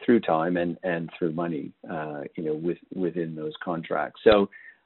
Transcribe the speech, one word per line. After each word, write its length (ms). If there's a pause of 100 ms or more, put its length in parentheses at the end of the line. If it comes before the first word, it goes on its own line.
through 160
time 360
and, 280
and 340
through 140
money, 400 (180)
uh, 320 (140)
you 80
know, 100
with, 240 (160)
within 400
those 200 (100)
contracts. 580
So, 280 (360)